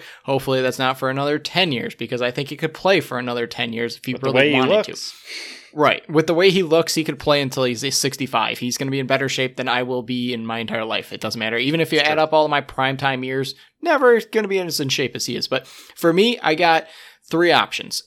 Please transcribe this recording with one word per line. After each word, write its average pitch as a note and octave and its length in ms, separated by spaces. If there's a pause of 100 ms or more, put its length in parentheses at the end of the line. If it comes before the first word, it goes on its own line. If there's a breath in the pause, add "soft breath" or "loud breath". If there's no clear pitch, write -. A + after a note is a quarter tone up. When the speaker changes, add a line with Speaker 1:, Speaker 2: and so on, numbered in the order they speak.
(260 loud breath)
Speaker 1:
Hopefully C3+ 360
that's B2+ 160
not C3 220
for C3+ 100
another C#3+ 300
ten E3+ 320
years, A#2 240
because A#2+ 260
I B2 80
think C#3 200
he D3+ 60
could D#3 200
play F#3 260
for B2+ 160
another A#2+ 300
ten A#2+ 260
years A#2 240
if - 80
he B2+ 80
Speaker 2:
With B2+ 80
the C3+ 60
Speaker 1:
really C3 100
Speaker 2:
way C#3+ 120
he D3 60
Speaker 1:
wanted D3 280
to. - 80
Speaker 2:
looks. - 240 (580 loud breath)
Speaker 1:
Right. C#3 340
With D#3 200
the E3+ 80
way F#3 160
he F#3+ 100
looks, D#3+ 320
he E3 100
could D3 140
play C#3+ 240
until C3+ 220
he's B2 340
sixty-five. A#2 600
He's B2 180
gonna C3+ 140
be C#3 80
in C3 80
better C3+ 220
shape C3 280
than C3 100
I B2 140
will B2+ 220
be B2 280
in A2+ 140
my A2+ 140
entire A2+ 260
life. G#2+ 260
It G2 100
doesn't A2 180
matter. A2 180
Even C#3+ 240
if D#3+ 100
you D#3 80
Speaker 2:
It's C#3+ 80
Speaker 1:
add D3+ 80
Speaker 2:
true. D#3 80
Speaker 1:
up D#3 100
all D#3 120
of D3+ 60
my C#3+ 100
primetime C3+ 640
years, C3 300 (260 soft breath)
never C4+ 400
gonna G#3+ 260
be F#3+ 120
as F3 200
in C#3 100
shape C3+ 260
as - 100
he B2+ 100
is. A2 120
But - 200
for - 460
me, A3 260
I D#3 140
got D#3+ 320 (460 loud breath)
three E3+ 200
options, - 560